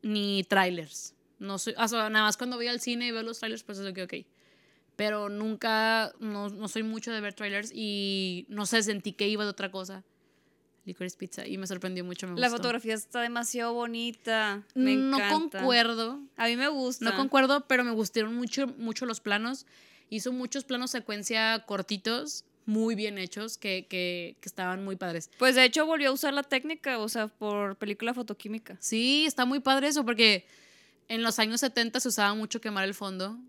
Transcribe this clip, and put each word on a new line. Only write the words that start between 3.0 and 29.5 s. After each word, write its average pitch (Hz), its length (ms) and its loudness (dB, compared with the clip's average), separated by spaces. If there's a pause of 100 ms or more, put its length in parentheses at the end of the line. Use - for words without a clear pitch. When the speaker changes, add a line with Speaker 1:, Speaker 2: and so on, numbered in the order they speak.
Speaker 1:
y 240 40 -2
veo 226 100 -4
los 226 160 -8
trailers, 226 240 -6
pues 202 160 -12
es 196 80 -8
de 190 80 -6
que, 185 100 -8
ok. 180 100 -10 (800)
Pero 208 340 -2
nunca, 220 880 2
no, 107 300 -6
no 202 180 -8
soy 220 140 -4
mucho 220 300 -4
de 220 100 -4
ver 202 140 -6
trailers 208 360 -4
y, 196 800 -2
no 208 160 -4
sé, 226 160 4
sentí 202 320 -2
que 208 140 0
iba 214 160 0
de 208 80 0
otra 196 180 -6
cosa. 190 340 -10 (840)
Licorice 185 320 -8
Pizza, - 280 -10
y 185 120 -6
me 190 100 -8
sorprendió 185 380 -6
mucho, 180 220 -8
me 180 120 -6
Speaker 2:
La 247 80 4
Speaker 1:
gustó. 240 160 2
Speaker 2:
fotografía 226 320 -2
está 226 260 -6
demasiado 233 520 -2
bonita, 233 880 -2 (100)
me 262 220 4
Speaker 1:
No 269 220 2
Speaker 2:
encanta. 302 420 2
Speaker 1:
concuerdo. 233 640 2 (160)
Speaker 2:
A 226 100 2
mí 233 80 2
me 269 140 2
gusta. 254 360 -2
Speaker 1:
No 214 100 2
concuerdo, 269 520 4
pero 254 160 4
me 240 80 0
gustaron 220 440 0
mucho, 247 320 -2 (100)
mucho 226 280 -4
los 233 140 -4
planos. 220 460 -2 (440)
Hizo 220 220 -4
muchos 254 320 -6
planos 247 280 -4
secuencia 220 760 0
cortitos 208 800 -2 (220)
muy 220 260 2
bien 208 240 -4
hechos, 202 400 -8
que, 190 320 -4
que, 175 520 -4
que - 60 -14
estaban 185 360 -4
muy 190 120 -6
padres. 170 440 -6
Speaker 2:
Pues, 254 160 8
de 254 80 10
hecho, 247 240 6
volvió 294 220 4
a - 20 2
usar 277 220 0
la 285 100 0
técnica, 277 560 -2
o 214 100 -2
sea, 220 180 -2
por 208 500 -2
película 208 360 -2
fotoquímica. 220 680 -8
Speaker 1:
Sí, 262 460 4
está 269 200 2
muy 269 160 0